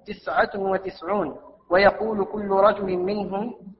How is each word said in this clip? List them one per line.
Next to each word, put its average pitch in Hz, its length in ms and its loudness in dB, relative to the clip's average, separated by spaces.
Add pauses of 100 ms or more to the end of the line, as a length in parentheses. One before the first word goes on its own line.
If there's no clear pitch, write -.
تسعة 196 500 -2
وتسعون، 190 800 -4 (340)
ويقول 202 540 4
كل 208 240 -6
رجل 196 480 2
منهم: 196 580 -4 (240)